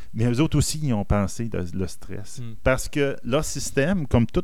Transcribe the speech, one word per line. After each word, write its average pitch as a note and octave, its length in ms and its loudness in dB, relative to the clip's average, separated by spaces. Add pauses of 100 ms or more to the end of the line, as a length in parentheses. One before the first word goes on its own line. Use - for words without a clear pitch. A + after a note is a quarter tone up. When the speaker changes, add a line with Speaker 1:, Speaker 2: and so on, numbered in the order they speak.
(120)
Speaker 1:
Mais A2 120 0
eux A#2+ 160 2
autres D#3+ 180 4
aussi, D#3 240 2
ils C#3 100 2
ont G#2 120 0
pensé G#2 440 0
de, F#2 160 -2 (100)
le F#2+ 120 0
stress. - 540 -8
Speaker 2:
Hmm. A2+ 140 -8 (100)
Speaker 1:
Parce C3 240 -2
que C#3 340 0
leur C3+ 220 2
système, D3 640 0
comme A#2+ 180 6
tous F3+ 180 0